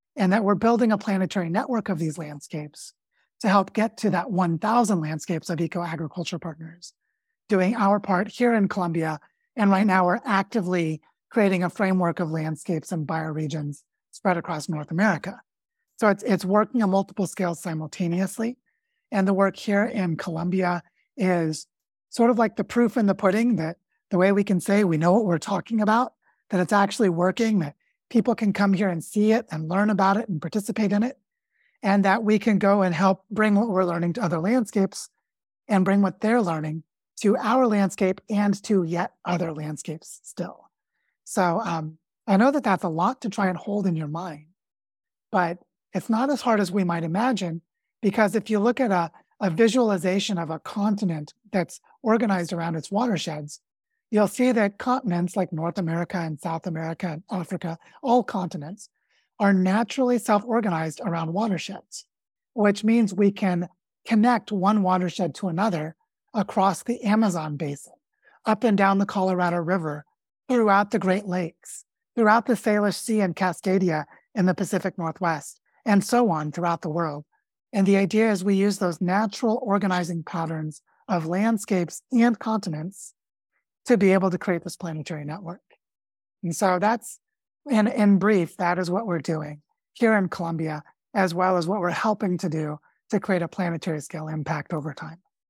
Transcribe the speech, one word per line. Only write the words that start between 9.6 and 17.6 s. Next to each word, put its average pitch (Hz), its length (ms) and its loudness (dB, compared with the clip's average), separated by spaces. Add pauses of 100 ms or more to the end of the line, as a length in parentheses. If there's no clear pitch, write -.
right 196 160 4
now 185 180 4
we're 175 220 2
actively 180 720 0 (300)
creating 190 340 2
a 170 60 -2
framework 185 500 0
of 160 100 -2
landscapes 156 640 -4
and 156 140 -4
bioregions 156 760 -6 (280)
spread 185 260 0
across 160 320 -6
North 151 220 -6
America. 175 500 0 (560)
So 220 120 2
it's, 202 140 2
it's 196 220 0
working 214 380 2
on 196 80 2
multiple 196 360 0
scales 175 340 -4